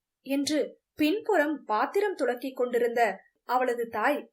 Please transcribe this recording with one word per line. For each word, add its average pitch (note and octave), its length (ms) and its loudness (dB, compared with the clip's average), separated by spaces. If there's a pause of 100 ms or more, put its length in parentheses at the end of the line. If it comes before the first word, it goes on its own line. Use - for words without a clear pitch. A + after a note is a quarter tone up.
(260)
என்று C#4 340 0 (360)
பின்புறம் D#4+ 580 2 (120)
பாத்திரம் E4 520 0
துலக்கிக் B3+ 400 -4
கொண்டிருந்த A#3+ 440 0 (480)
அவளது B3 400 0
தாய் A#3 300 0 (140)